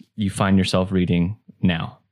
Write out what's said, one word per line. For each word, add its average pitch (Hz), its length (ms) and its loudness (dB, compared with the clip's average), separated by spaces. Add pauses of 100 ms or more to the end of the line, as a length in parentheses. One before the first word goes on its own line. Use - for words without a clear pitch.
(160)
you 98 160 -2
find 98 260 2
yourself 92 340 0
reading 87 460 0 (240)
now. - 380 -2 (120)